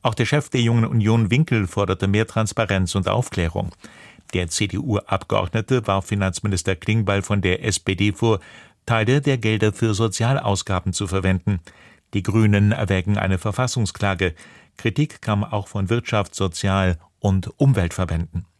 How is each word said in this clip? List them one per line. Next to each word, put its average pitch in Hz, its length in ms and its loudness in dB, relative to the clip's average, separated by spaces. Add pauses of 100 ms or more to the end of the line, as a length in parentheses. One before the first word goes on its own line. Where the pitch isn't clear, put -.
Auch 117 120 0
der 113 120 0
Chef 143 240 0
der 131 100 0
Jungen 117 240 4
Union 110 480 2
Winkel 120 340 2
forderte 95 400 0
mehr 104 220 2
Transparenz 104 680 -2
und 92 140 0
Aufklärung. 95 680 -2 (600)
Der 90 120 0
C-D-U-Abgeordnete 101 1400 -2
warf 98 180 0
Finanzminister 95 680 -2
Klingbeil 101 460 0
von 101 200 -2
der 92 220 0
S 104 160 -2
P 95 160 -2
D 101 160 2
vor, 113 260 0 (460)
Teile 117 360 2
der 139 160 0
Gelder 110 360 2
für 113 220 0
Sozialausgaben 101 1000 0
zu 98 160 -4
verwenden. 95 500 0 (560)
Die 101 80 0
Grünen 104 480 4
erwägen 98 480 0
eine 95 200 0
Verfassungsklage. 101 1000 -2 (400)
Kritik 131 460 -2
kam 104 200 0
auch 104 240 -4
von 98 220 -4
Wirtschafts-, 113 480 -2
Sozial- 95 640 0 (200)
und 95 400 0
Umweltverbänden. 87 840 0 (160)